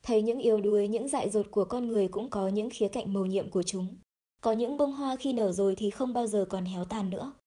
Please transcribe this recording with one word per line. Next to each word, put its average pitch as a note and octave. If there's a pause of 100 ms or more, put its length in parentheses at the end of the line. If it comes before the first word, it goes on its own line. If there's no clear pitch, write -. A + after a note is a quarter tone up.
thấy A3
những A#3
yếu G#3+
đuối, G#3
những A3+
dại C4
dột G3+
của G3
con A#3+
người G#3
cũng G#3+
có G3
những G#3
khía -
cạnh G3
mầu F#3+
nhiệm F#3+
của F3+
chúng. F#3 (460)
Có A3+
những A#3+
bông C#4+
hoa C4+
khi C4
nở G#3+
rồi F#3+
thì G#3
không B3
bao A#3
giờ G#3
còn F#3
héo F3+
tàn G3
nữa. C4 (140)